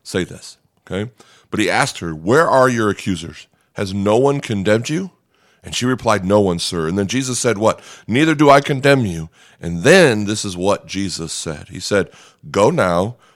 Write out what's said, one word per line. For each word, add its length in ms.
say 220
this, 340
okay? 300
But 100
he 100
asked 280
her, 160
"Where 340
are 200
your 220
accusers? 560
Has 200
no 220
one 240
condemned 480
you?" 240
And 120
she 120
replied, 380
"No 160
one, 180
sir." 300
And 100
then 80
Jesus 320
said 200
what? 220
"Neither 280
do 160
I 100
condemn 460
you." 240
And 220
then 420
this 200
is 120
what 300
Jesus 460
said. 360
He 120
said, 300
"Go 200
now 460